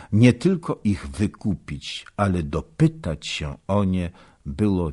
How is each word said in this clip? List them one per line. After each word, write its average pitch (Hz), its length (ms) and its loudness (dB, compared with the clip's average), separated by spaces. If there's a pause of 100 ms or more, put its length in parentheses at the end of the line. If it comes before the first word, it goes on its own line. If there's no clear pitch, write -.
(120)
nie 120 200 8
tylko 170 520 -2
ich 90 240 -2
wykupić, 78 1000 -6 (100)
ale 95 260 0
dopytać 82 840 -2
się 73 300 -8 (100)
o 101 180 2
nie 92 260 -2 (360)
było 87 460 0